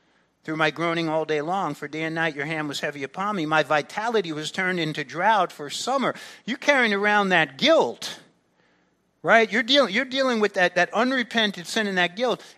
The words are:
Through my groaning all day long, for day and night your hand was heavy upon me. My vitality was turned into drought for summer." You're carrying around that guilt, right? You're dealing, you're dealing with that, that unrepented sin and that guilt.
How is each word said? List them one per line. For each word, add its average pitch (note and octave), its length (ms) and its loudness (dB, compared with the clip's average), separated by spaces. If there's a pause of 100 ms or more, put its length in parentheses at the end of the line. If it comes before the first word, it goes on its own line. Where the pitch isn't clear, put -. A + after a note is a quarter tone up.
(460)
Through D#3+ 120 -8
my D#3 140 2
groaning E3 400 -2
all D#3 160 -2
day D3+ 160 -2
long, E3+ 320 -4
for D3 140 -12
day D#3 160 -8
and D#3+ 100 -6
night E3 200 -2
your C#3+ 120 -6
hand D#3 220 -4
was C3+ 120 -8
heavy D3 220 -6
upon G3 340 -6
me. D#3+ 80 -2
My D#3 200 2
vitality E3+ 680 -2
was D3+ 180 -8
turned F#3 300 -2
into D#3 240 -4
drought F3 480 0
for D3 160 -12
summer." A#3+ 460 -2 (300)
You're A#3+ 140 -6
carrying B3 360 4
around G3+ 360 2
that D3 280 4
guilt, G3+ 640 2 (1000)
right? F#3+ 280 4
You're A3+ 120 0
dealing, A#3+ 300 2
you're B3 120 0
dealing B3+ 360 0
with G3+ 140 0
that, F3+ 220 2
that F3 180 2
unrepented A#3 720 0
sin A3 200 -2
and F#3+ 120 -2
that F3 180 0
guilt. A#3 260 -2 (160)